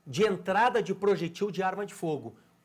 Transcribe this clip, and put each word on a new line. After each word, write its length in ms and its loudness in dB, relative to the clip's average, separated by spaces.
de 200 2
entrada 560 2
de 120 -2
projetil 560 0
de 120 -4
arma 240 -2
de 80 -16
fogo. 420 -4